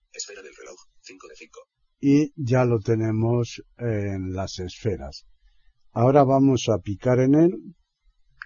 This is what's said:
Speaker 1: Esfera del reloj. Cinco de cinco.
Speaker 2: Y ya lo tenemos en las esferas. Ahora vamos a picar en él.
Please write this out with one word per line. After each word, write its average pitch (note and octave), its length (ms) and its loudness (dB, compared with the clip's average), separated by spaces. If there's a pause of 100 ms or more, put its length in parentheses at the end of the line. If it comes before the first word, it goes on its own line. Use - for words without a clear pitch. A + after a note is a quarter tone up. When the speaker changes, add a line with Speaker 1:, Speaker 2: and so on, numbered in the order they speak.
(120)
Speaker 1:
Esfera - 280 -14
del - 160 -20
reloj. - 240 -20 (200)
Cinco - 280 -20
de - 80 -20
cinco. - 240 -20 (400)
Speaker 2:
Y C#3+ 360 0
ya B2+ 280 0
lo A#2 160 0
tenemos A2+ 840 -2 (140)
en G2+ 560 -6
las F#2 260 -8
esferas. F2+ 680 -8 (680)
Ahora C3+ 320 4
vamos C3+ 460 2
a G#2 80 0
picar A#2+ 420 0
en C3 140 4
él. E3 180 6 (920)